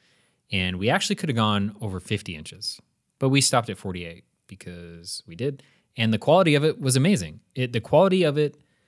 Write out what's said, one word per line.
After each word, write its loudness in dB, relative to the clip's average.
And -2
we -2
actually 0
could -6
have -2
gone 0
over -8
fifty -6
inches, -14
but 0
we 4
stopped 2
at -8
forty-eight -10
because -16
we -18
did. -6
And 2
the 4
quality 6
of 2
it 0
was 2
amazing. 2
It, -4
the -2
quality 4
of 0
it -2